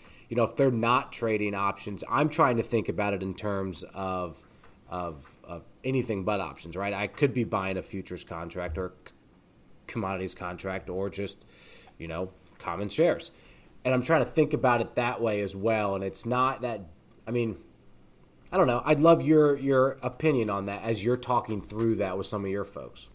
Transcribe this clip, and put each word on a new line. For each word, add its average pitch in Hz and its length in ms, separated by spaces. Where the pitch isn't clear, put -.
You 113 80
know, 117 80
if - 120
they're 139 140
not 120 420
trading 104 420
options, 101 540
I'm 143 200
trying 143 300
to 110 40
think 110 260
about 101 260
it 92 80
in 95 120
terms 98 480
of, 90 480
of, 85 560
of 85 180
anything 117 400
but 101 160
options, 82 360
right? 101 160
I 101 140
could 135 260
be 120 120
buying 95 340
a 87 40
futures 92 420
contract 85 520
or 90 160
c-, - 60
commodities 95 480
contract 92 560
or 95 180
just, 95 300
you 82 100
know, 87 220
common 98 320
shares. - 400
And 131 80
I'm 123 80
trying 156 180
to 117 100
think 151 220
about 117 300
it - 140
that 123 260
way 107 180
as 98 160
well. 104 380
And 98 100
it's 98 220
not 123 340
that, 113 220
I 113 40
mean, 117 260
I 180 60
don't 170 80
know. 120 180
I'd 147 160
love 160 220
your, 147 340
your 135 460
opinion 127 480
on 98 160
that 98 160
as 107 200
you're 120 140
talking 117 460
through 113 340
that 95 220
with 95 80
some 101 180
of 98 60
your 98 160
folks. - 480